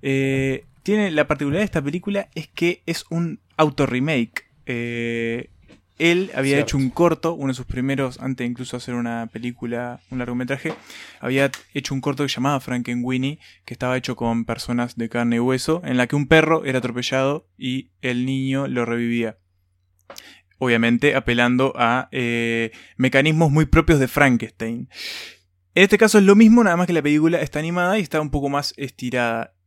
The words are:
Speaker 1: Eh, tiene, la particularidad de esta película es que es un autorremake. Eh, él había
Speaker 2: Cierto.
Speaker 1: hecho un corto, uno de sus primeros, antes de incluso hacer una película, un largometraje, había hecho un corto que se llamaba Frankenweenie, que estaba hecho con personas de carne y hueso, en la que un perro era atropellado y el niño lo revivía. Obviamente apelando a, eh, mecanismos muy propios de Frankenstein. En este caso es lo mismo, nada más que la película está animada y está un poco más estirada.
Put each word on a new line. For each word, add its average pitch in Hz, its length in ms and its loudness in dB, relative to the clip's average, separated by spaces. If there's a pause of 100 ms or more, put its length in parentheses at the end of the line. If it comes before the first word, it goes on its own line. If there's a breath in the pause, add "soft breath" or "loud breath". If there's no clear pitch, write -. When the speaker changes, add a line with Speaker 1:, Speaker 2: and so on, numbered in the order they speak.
Speaker 1:
Eh, 135 600 -2 (200)
tiene, 208 260 2
la 151 160 2
particularidad 147 360 0
de - 20 2
esta 170 180 -2
película 180 520 -4
es 160 120 -12
que - 400 -2
es 170 240 -6
un 170 300 -4 (160)
autorremake. 135 880 0 (220)
Eh, 117 840 -6 (480)
él 175 360 2
había 135 200 0
Speaker 2:
Cierto. 143 100 2
Speaker 1:
hecho 143 140 -4
un 131 120 2
corto, 165 440 0
uno 139 140 -4
de 131 60 -2
sus 123 120 -12
primeros, 131 540 -4
antes 127 240 -6
de 120 60 -4
incluso 123 260 -10
hacer 123 180 -10
una 117 380 -6
película, 120 680 -8 (100)
un 131 80 -8
largometraje, 123 540 -6 (480 loud breath)
había 135 300 0 (240)
hecho 139 180 -6
un 135 80 -4
corto 139 220 -4
que 139 60 -2
se - 80 -6
llamaba 139 240 0
Frankenweenie, 127 800 -4 (240 soft breath)
que - 100 -12
estaba 127 220 -4
hecho 131 200 -6
con 117 280 -2
personas 120 520 -4
de 117 120 -4
carne 120 280 0
y 117 40 0
hueso, 131 440 0
en 131 120 -2
la 123 100 2
que 147 100 -2
un 147 120 0
perro 160 360 4
era 131 140 0
atropellado 131 680 -2 (100)
y 131 320 -6 (100)
el 123 240 -2
niño 135 440 -2
lo 123 160 -2
revivía. 117 540 -2 (1200 loud breath)
Obviamente 120 580 2
apelando 123 600 2
a, 120 360 0
eh, 117 580 -2 (260 loud breath)
mecanismos 147 540 4
muy 151 160 4
propios 160 320 4
de 131 100 2
Frankenstein. 120 800 0 (840 loud breath)
En 180 100 8
este 202 140 4
caso 214 200 6
es 196 60 8
lo 196 100 8
mismo, 226 300 10
nada 175 120 2
más 180 100 0
que 175 60 -2
la 160 100 2
película 151 380 2
está - 180 -6
animada 175 400 -2
y 208 40 0
está 156 180 -2
un 151 100 -6
poco 139 180 -2
más 143 280 -4
estirada. 120 800 -4 (120)